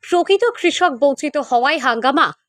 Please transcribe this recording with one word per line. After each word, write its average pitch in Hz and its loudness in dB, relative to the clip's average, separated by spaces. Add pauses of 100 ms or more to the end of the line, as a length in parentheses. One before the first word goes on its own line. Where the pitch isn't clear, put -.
প্রকৃত 359 0 (120)
কৃষক 349 0
বঞ্চিত 285 -2
হওয়ায় 269 0
হাঙ্গামা। 254 0 (220)